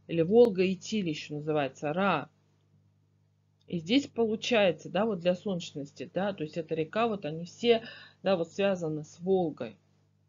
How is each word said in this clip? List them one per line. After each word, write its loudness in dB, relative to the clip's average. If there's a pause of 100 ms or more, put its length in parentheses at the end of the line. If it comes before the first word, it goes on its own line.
или 0
Волга 6
Итиль -4
еще -6
называется, -2
Ра. 0 (1400)
И -6
здесь 0
получается, 0
да, 0
вот -2
для 2
солнечности, -8
да, -2
то -8
есть -8
эта -6
река, -2
вот -4
они -8
все, 2 (380)
да, 2
вот -2
связаны -2
с -20
Волгой, 0 (520)